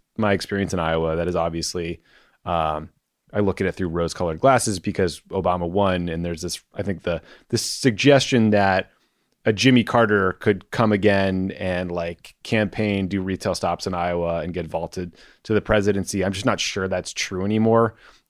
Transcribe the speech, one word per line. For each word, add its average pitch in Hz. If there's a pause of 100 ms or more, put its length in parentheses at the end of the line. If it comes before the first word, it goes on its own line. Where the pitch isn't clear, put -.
(160)
my 107
experience 98
in 92
Iowa. 80
That 85
is 87
obviously, 85 (440)
um, 80 (420)
I 107
look 98
at 98
it 87
through 92
rose-colored 82
glasses 120
because 90 (100)
Obama 90
won, 90
and 85
there's 85
this, 87 (140)
I -
think 85
the, 82 (260)
this 120
suggestion 127
that 98 (540)
a 113
Jimmy 120
Carter 104
could 101
come 110
again 98
and, 92
like, 87
campaign, 104
do 95
retail 92
stops 87
in 92
Iowa, 87
and 87
get 85
vaulted 82 (280)
to 110
the 101
presidency. 98
I'm 98
just 98
not 107
sure 95
that's 92
true 92
anymore 113 (360)